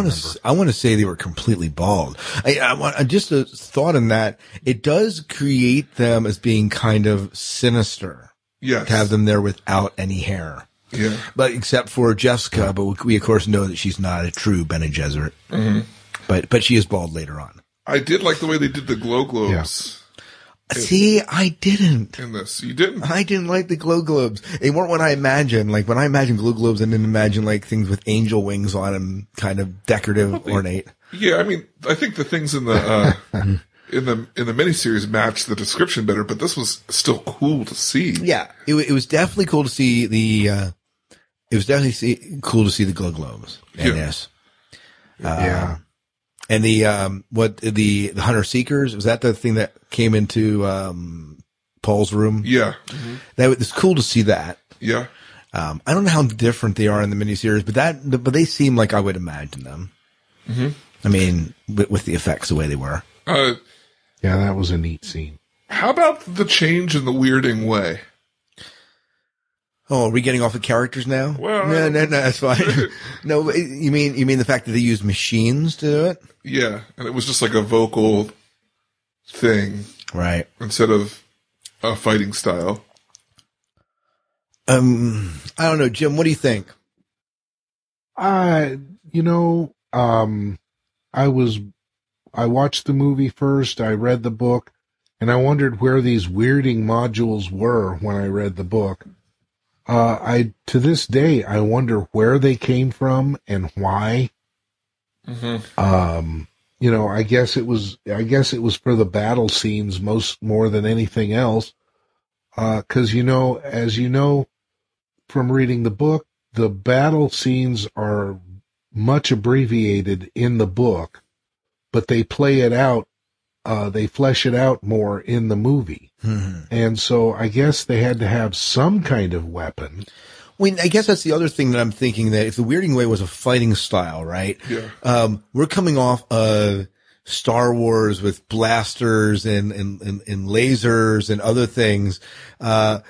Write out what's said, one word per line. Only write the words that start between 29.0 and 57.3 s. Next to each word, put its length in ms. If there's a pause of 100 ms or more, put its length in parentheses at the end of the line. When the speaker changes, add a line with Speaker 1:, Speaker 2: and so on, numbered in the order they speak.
Speaker 2:
kind 220
of 260
decorative, 460
Speaker 3:
Well, 80
they 120
Speaker 2:
ornate. 360 (240)
Speaker 3:
Yeah, 240
I 80
mean, 220 (220)
I 60
think 220
the 80
things 300
in 120
the, 80
uh, 380 (200)
Speaker 2:
<laughs> 240 (340)
Speaker 3:
in 140
the, 220 (100)
in 80
the 80
miniseries 560
match 380
the 100
description 480
better, 200
but 140
this 160
was 360
still 300
cool 440
to 100
see. 360
Speaker 2:
Yeah, 400 (160)
it, 80
wa-, 120
it 60
was 140
definitely 400
cool 160
to 80
see 340
the, 460
uh, 200 (800)
it 60
was 80
definitely 280
see, 500
cool 220
to 60
see 140
the 80
glow 200
globes. 440 (220)
And 100
Speaker 3:
Yeah. 60
Speaker 2:
yes. 340 (960)
Uh, 40 (120)
Speaker 1:
Yeah. 360 (720)
Speaker 2:
and 120
the, 220
um, 460
what, 260
the, 520
the 120
Hunter 240
Seekers, 500
was 120
that 160
the 100
thing 220
that 180 (180)
came 240
into, 520
um, 720 (420)
Paul's 320
room? 320
Speaker 3:
Yeah. 300 (140)
Mm-hmm. 260 (220)
Speaker 2:
That 120
was, 140
it's 100
cool 220
to 80
see 200
that. 360 (220)
Speaker 3:
Yeah. 260 (480)
Speaker 2:
Um, 320
I 80
don't 100
know 60
how 140
different 520
they 120
are 140
in 60
the 80
miniseries, 480